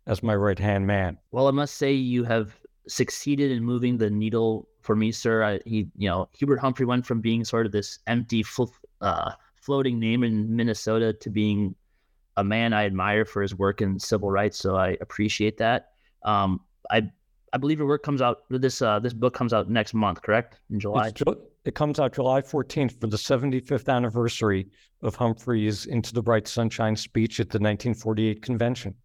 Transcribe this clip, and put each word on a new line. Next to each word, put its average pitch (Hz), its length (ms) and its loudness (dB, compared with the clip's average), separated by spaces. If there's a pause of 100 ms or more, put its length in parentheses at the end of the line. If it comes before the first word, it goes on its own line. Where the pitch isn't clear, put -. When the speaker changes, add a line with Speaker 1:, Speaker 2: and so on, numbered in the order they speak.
Speaker 1:
as 104 160 -2
my 113 120 2
right-hand 98 520 2
man. 98 300 0 (140)
Speaker 2:
Well, 131 180 2
I 139 40 4
must 139 240 -2
say 139 160 0
you 123 320 0
have 113 340 -2 (300)
succeeded 139 600 0
in 120 140 -2
moving 123 320 0
the 110 140 2
needle 110 580 0 (140)
for 107 140 0
me, 110 160 2
sir. 110 300 0
I, 104 220 0
he, 107 320 -2
you 101 120 -2
know, 90 240 -2
Hubert 139 260 0
Humphrey 131 260 0
went 123 220 0
from 117 140 -2
being 113 240 0
sort 113 200 0
of 101 80 -2
this - 340 -4
empty, 117 360 0
fl-, 123 220 -2 (360)
uh, 82 320 -2 (240)
floating 131 420 0
name 113 260 2
in 110 300 0
Minnesota 113 600 0
to - 160 -10
being 104 440 0 (640)
a 101 80 2
man 113 280 0
I 104 120 2
admire 101 400 2
for 104 160 -4
his 98 140 -2
work 98 260 0
in 98 180 0
civil 101 320 -2
rights. 98 280 0
So 95 180 -2
I 92 240 0
appreciate 107 580 -2
that. 117 340 -2 (320)
Um, 101 360 0 (300)
I, 110 200 0 (420)
I 127 60 -2
believe 147 200 0
your 151 80 -2
work 143 160 0
comes 143 180 -2
out, 123 300 0
this, 127 320 0
uh, 107 160 4
this 120 160 -2
book 120 200 0
comes 120 180 -2
out 101 180 2
next 113 240 0
month, 104 280 0
correct? 113 380 0 (100)
In 101 100 -4
July? 107 280 0
Speaker 1:
It's 110 140 -6
Ju-, - 180 0 (240)
it - 100 -4
comes 147 240 0
out 135 140 2
July 131 300 2
fourteenth 135 580 -2
for 117 60 -2
the 107 100 0
seventy-fifth 131 720 0
anniversary 113 800 0 (320)
of 107 140 -2
Humphrey's 113 720 0
Into - 260 -2
the 117 100 -2
Bright 110 240 2
Sunshine 110 500 -2
speech - 440 -2
at - 80 0
the 113 100 -2
nineteen 107 360 0
forty-eight 110 480 0
convention. 117 520 -2 (100)